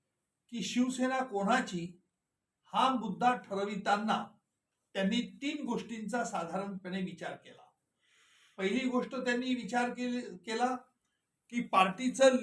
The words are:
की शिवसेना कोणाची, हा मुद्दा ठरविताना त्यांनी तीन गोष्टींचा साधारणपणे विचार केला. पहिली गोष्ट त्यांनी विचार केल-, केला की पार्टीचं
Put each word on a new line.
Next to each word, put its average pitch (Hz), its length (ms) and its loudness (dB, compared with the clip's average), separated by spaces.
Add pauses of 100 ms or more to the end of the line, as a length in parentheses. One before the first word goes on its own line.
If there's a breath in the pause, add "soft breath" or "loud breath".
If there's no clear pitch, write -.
(500)
की 233 140 -6
शिवसेना 254 600 0
कोणाची, 196 800 0 (720)
हा 247 160 4
मुद्दा 233 460 0
ठरविताना 202 920 -2 (680)
त्यांनी 202 280 2 (200)
तीन 285 240 -4
गोष्टींचा 226 600 -4
साधारणपणे 190 760 -6
विचार 165 340 -8
केला. - 260 -20 (960 soft breath)
पहिली 233 320 2
गोष्ट 247 260 0
त्यांनी 247 400 0
विचार 240 340 0
केल-, 247 460 -4 (100)
केला 240 300 0 (720)
की 240 120 -2
पार्टीचं 247 800 6